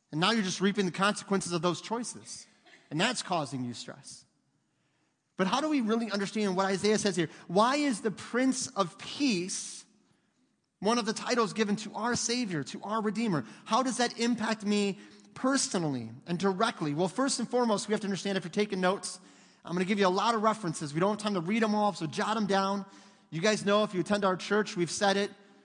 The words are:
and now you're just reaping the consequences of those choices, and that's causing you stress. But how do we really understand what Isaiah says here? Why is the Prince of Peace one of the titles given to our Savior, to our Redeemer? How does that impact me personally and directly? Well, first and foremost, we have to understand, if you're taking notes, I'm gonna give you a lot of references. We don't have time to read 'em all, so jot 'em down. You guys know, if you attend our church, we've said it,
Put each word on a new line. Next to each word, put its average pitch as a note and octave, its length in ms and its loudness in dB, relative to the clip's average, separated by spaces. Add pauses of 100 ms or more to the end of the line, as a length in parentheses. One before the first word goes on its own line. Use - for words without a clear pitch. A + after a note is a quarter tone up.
(120)
and D3+ 80 -2
now G3 120 4
you're A3+ 100 4
just F3+ 180 -2
reaping G3 240 2
the F3 80 0
consequences G3 600 0
of E3+ 100 0
those F3 180 0
choices, - 640 -10 (440)
and D3+ 100 -2
that's A#3 220 2
causing C#3 420 -2
you A#2+ 80 -6
stress. - 540 -16 (1120)
But F#3 80 2
how A#3+ 160 2
do D#4 80 0
we D4 100 2
really A3+ 300 0
understand G3+ 460 -2
what F#3+ 100 2
Isaiah G3+ 320 2
says G3 180 0
here? E3 140 0 (160)
Why A3 300 4
is C#4+ 260 0
the G#3+ 80 0
Prince B3+ 580 0
of F#3+ 300 -4
Peace - 880 -4 (920)
one A3+ 180 2
of G#3+ 80 -2
the G#3+ 80 0
titles A3+ 400 0
given G#3 220 0
to - 180 -10
our A#3 220 -2
Savior, A3+ 480 -2
to - 180 -10
our G#3+ 180 -2
Redeemer? G3+ 460 0 (180)
How A#3 180 2
does B3+ 140 0
that A#3+ 220 0
impact A3 480 0
me G3+ 320 2 (360)
personally D#3+ 760 0 (160)
and F3 120 0
directly? F3+ 560 0
Well, F3 140 2
first C4 300 0
and A#3+ 100 -4
foremost, A#3 400 2
we G#3 40 0
have G#3+ 80 0
to G#3+ 60 -6
understand, F#3+ 320 -2
if F#3 60 -4
you're F3 60 -8
taking G#3 300 0
notes, - 400 0 (440)
I'm - 80 -8
gonna F3+ 120 0
give G3+ 140 0
you G3+ 80 6
a - 20 6
lot G3+ 260 2
of G#3+ 80 0
references. E3+ 520 0
We D#3+ 60 0
don't G3 100 4
have G#3 80 -2
time G#3 160 -2
to F#3 60 2
read G#3+ 220 0
'em G#3+ 120 2
all, G#3 180 2
so E3+ 140 -6
jot G3 300 -2
'em G#3+ 100 0
down. G3 400 0 (440)
You D#3+ 100 -4
guys G#3 240 2
know, G#3 200 4
if G#3 100 -4
you F3+ 60 0
attend G3+ 240 0
our F#3 120 4
church, G#3 400 0
we've F3 140 0
said G3 260 2
it, G3+ 140 0 (340)